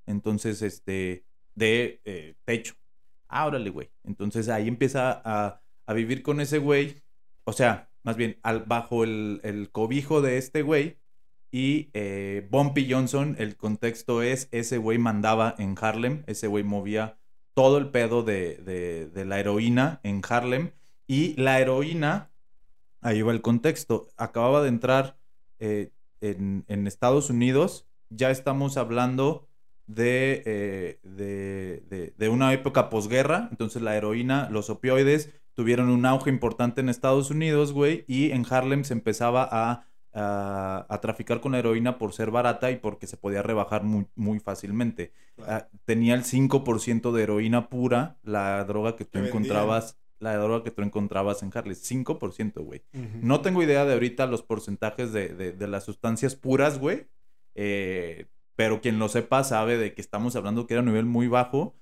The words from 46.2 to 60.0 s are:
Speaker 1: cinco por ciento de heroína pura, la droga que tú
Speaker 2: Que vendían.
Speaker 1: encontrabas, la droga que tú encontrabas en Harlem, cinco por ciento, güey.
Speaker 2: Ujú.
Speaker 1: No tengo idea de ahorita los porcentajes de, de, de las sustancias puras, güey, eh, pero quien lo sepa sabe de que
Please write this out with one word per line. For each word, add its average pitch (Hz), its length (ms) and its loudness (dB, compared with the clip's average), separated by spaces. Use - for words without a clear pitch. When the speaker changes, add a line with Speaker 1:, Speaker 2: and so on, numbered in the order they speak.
Speaker 1:
cinco 135 400 2
por 117 160 0
ciento 120 320 0
de 117 120 2
heroína 110 460 0
pura, 127 540 0
la 98 400 0
droga 107 320 -2
que 104 100 -10
tú - 60 -20
Speaker 2:
Que 98 100 -4
vendían. 107 220 -2
Speaker 1:
encontrabas, 107 540 0
la 110 200 -4
droga 110 260 0
que 113 80 -8
tú - 100 -6
encontrabas 101 600 -2
en 98 100 -8
Harlem, 101 260 -6
cinco 131 380 -4
por 95 160 -6
ciento, 107 300 -6
güey. - 180 -14
Speaker 2:
Ujú. 117 280 -10
Speaker 1:
No 127 200 4
tengo 185 200 2
idea 143 240 4
de 139 80 4
ahorita 120 320 0
los 120 160 0
porcentajes 107 720 -4
de, 98 160 -2
de, 87 220 -8
de 95 160 -8
las 98 160 -6
sustancias 117 520 -2
puras, 135 440 2
güey, 175 280 -2
eh, 92 720 -4
pero 110 260 2
quien 113 180 2
lo 107 100 2
sepa 127 340 2
sabe 117 340 2
de 107 160 -2
que - 80 -12